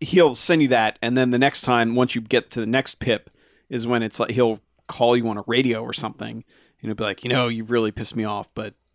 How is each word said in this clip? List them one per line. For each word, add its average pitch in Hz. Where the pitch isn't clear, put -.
he'll 156
send 160
you 139
that, 113
and 117
then 127
the 123
next 139
time, 117
once 127
you 120
get 110
to 120
the 110
next 131
pip, -
is 120
when 120
it's 113
like, 117
he'll 113
call 120
you 117
on 107
a 104
radio 120
or 120
something, 113
and -
he'll 107
be 110
like, 101
"You 120
know, 123
you've 113
really 113
pissed -
me 113
off, 104
but 107